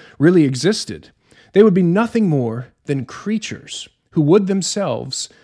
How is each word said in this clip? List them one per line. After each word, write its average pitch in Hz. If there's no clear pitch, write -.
really 170
existed, 131
they 196
would 214
be 185
nothing 208
more 123
than 139
creatures -
who 165
would 185
themselves 170